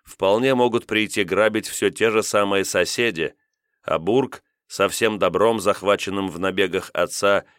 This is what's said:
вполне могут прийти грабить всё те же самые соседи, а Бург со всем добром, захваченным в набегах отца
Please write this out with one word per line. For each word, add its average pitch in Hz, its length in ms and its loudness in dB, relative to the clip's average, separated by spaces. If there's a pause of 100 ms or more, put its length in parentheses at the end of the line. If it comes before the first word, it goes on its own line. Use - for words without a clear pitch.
вполне 113 500 0
могут 120 320 2
прийти 107 380 -2
грабить 104 440 0
всё - 220 0
те 110 200 0
же 110 120 2
самые 101 420 0
соседи, 90 720 -2 (480)
а - 160 0
Бург 123 440 0 (260)
со 98 200 0
всем 107 300 -2
добром, 98 420 2
захваченным 98 680 -2
в 82 100 -10
набегах 95 560 -2
отца 95 500 0 (140)